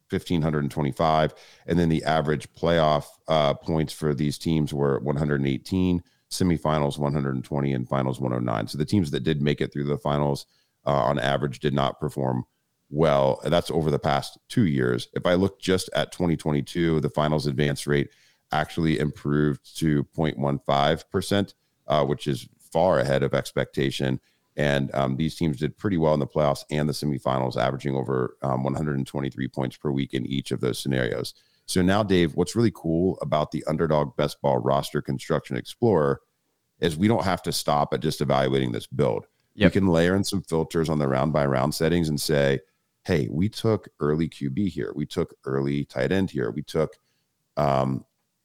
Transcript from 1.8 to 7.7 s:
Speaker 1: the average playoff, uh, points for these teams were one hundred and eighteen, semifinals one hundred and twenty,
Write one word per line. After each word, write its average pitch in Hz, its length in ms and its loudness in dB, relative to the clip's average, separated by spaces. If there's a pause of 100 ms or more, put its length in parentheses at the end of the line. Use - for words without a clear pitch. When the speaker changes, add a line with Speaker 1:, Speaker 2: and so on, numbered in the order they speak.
Speaker 1:
the 80 160 2
average 76 480 0
playoff, 78 540 2 (200)
uh, 73 280 2
points 80 380 -2
for 76 220 -2
these 71 240 -2
teams 78 340 0
were 69 280 0
one 71 160 -2
hundred 73 240 0
and 69 80 0
eighteen, 90 560 0 (260)
semifinals 78 680 0
one 73 160 -2
hundred 69 200 -2
and 64 100 -4
twenty, 69 280 -2